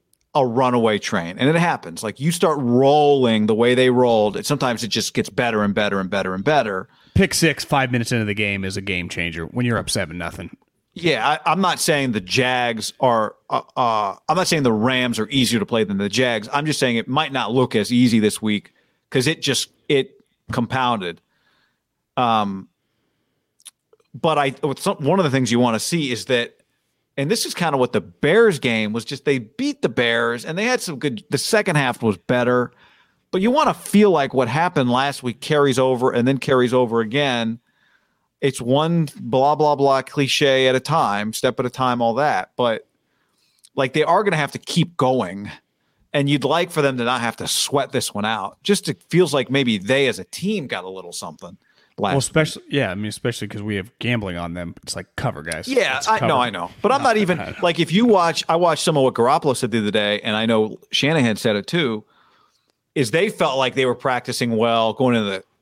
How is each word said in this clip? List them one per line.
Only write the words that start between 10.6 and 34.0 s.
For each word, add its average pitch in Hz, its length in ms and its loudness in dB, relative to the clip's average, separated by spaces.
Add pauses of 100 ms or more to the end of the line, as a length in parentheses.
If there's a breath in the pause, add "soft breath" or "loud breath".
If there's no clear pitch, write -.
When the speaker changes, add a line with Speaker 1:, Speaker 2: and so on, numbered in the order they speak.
Speaker 1:
Yeah, 139 320 -2
I, 151 240 0
I'm 170 100 0
not 170 180 0
saying 139 320 0
the 104 100 -4
Jags 123 760 -2
are, 113 360 2 (140)
uh, - 120 -2 (140)
uh, 110 400 -2 (140)
I'm 160 60 0
not 180 120 0
saying 156 140 0
the 123 100 4
Rams 120 460 0
are 107 120 -4
easier 120 300 2
to 101 60 -2
play 113 180 0
than 98 140 -2
the 101 120 -2
Jags. 113 440 0
I'm 147 140 -2
just 147 120 -2
saying 120 180 0
it 110 100 -4
might 139 240 -2
not 117 200 -4
look 123 240 2
as 107 160 0
easy 120 280 4
this 107 240 0
week 104 300 -4 (360)
'cause 131 160 0
it 160 160 -2
just, - 280 -2 (200)
it 135 320 0 (300)
compounded. 117 680 -2 (960)
Um, 107 540 -2 (1400)
but 151 240 0
I, 139 160 0 (240)
some, - 200 -4
one 151 220 2
of 185 40 4
the 139 80 0
things 127 200 2
you 120 80 4
wanna 117 200 2
see 151 320 -2
is 110 140 -6
that, 120 320 -2 (600)
and 143 120 -2
this 240 180 -2
is - 80 -10
kinda 156 220 0
what 127 140 2
the 104 100 0
Bears 165 580 2
game 110 340 -2
was, 113 100 -6
just - 220 -12
they 139 140 2
beat 262 420 -6
the - 80 0
Bears 120 560 0
and 160 120 -8
they 214 80 -2
had 247 140 0
some 151 200 -8
good, 127 320 -4
the 135 80 0
second 202 360 0
half 127 280 0
was 104 140 0
better, 123 540 0 (600 soft breath)
but 185 100 -2
you 220 80 2
wanna 262 240 2
feel 202 380 4